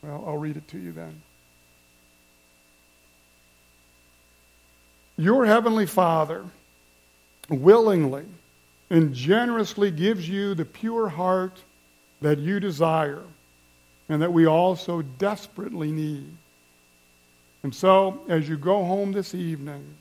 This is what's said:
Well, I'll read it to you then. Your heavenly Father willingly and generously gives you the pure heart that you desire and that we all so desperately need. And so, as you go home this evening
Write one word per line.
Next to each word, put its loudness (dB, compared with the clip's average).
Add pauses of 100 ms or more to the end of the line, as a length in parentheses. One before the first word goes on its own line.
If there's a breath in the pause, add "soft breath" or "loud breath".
Well, -12
I'll -6
read -8
it -18
to -16
you -14
then. -16 (4000)
Your 4
heavenly 4
Father 0 (1040)
willingly 4 (640)
and 4
generously 0
gives -2
you -4
the -4
pure -6
heart -2 (640)
that 2
you -2
desire -2 (880)
and 0
that 0
we 6
all 4
so -6
desperately -6
need. -6 (1300)
And -6
so, 2
as -2
you -4
go 0
home -2
this -6
evening -8 (160)